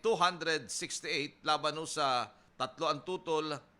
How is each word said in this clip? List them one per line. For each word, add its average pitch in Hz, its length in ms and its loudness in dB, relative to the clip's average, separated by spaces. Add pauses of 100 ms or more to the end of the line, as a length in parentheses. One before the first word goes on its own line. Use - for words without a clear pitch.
two 226 80 4
hundred 160 560 2
sixty-eight - 720 -4
laban 151 400 2
ho 160 80 -6
sa 127 400 2 (240)
tatlo 131 320 -4
ang 151 160 2
tutol. 160 480 -2 (320)